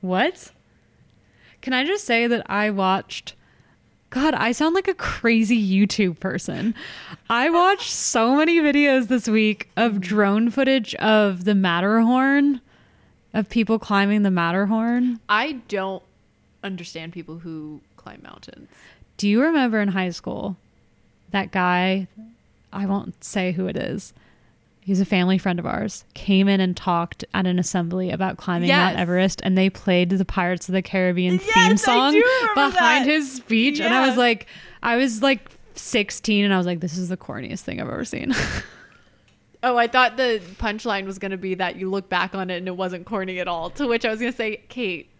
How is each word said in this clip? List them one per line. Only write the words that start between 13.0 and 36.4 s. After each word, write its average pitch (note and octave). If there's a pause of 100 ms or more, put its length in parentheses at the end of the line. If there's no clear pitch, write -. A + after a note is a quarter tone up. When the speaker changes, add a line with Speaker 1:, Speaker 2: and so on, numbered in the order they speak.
Speaker 1:
of G#3+
people A3+
climbing G3+
the G3
Matterhorn. A3+
Speaker 2:
I A#3+ (140)
don't F#3+ (600)
understand E3+
people E3
who D#3 (160)
climb -
mountains. - (480)
Speaker 1:
Do G3+
you G#3
remember C4
in G3+
high F#3
school, - (760)
that G3+
guy, F3+ (640)
I G3
won't G3
say F#3
who F3+
it -
is, - (680)
he's F#3
a G3
family F#3
friend F3+
of E3
ours, - (100)
came G3
in G3
and F#3
talked E3+ (100)
at F#3+
an F3+
assembly F3+
about F#3
climbing F3
Mount C#4
Speaker 2:
Yes. -
Speaker 1:
Everest, F3+
and F#3
they F#3+
played F3+
the F#3+
Pirates F3+
of F3+
the F#3+
Caribbean F3+
Speaker 2:
Yes, F#3 (100)
Speaker 1:
theme A4+
Speaker 2:
I -
Speaker 1:
song B3
Speaker 2:
do G#4
remember A4+
Speaker 1:
behind C#4
Speaker 2:
that. C#4
Speaker 1:
his D4
speech. C4
And A3+
I B3+
was C4
Speaker 2:
Yeah. A#3
Speaker 1:
like, A#3 (360)
I A#3
was, A#3+
like, C4+ (260)
sixteen, G#3